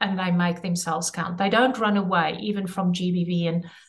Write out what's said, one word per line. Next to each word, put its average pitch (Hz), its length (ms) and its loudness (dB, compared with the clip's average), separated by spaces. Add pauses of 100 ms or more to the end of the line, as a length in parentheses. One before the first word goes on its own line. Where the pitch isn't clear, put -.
and 196 160 0
they 185 120 0
make 175 320 2
themselves 175 480 -2
count. 175 260 -6
They 196 140 0
don't 247 280 4
run 208 200 2
away, 180 420 0
even 202 260 -4
from 180 280 0
G 180 180 0
B 175 120 0
V. 170 240 0
And 170 180 -2 (220)